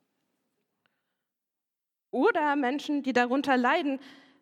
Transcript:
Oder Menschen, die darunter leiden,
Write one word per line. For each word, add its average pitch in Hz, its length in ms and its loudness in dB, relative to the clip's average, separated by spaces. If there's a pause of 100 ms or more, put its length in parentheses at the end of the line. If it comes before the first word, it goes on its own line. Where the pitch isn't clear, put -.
(2000)
Oder 302 460 2
Menschen, 285 460 -2
die 262 100 -4
darunter 254 440 2
leiden, 262 420 0 (440)